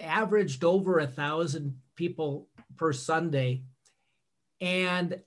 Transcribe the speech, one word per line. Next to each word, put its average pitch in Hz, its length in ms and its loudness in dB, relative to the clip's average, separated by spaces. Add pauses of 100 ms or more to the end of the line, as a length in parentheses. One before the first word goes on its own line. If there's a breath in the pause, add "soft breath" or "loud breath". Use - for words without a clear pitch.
averaged 170 640 2
over 185 340 4
a 147 80 2
thousand 147 720 -4 (180)
people 156 540 -4 (280)
per 160 160 2
Sunday. 139 720 0 (1000)
And 180 680 0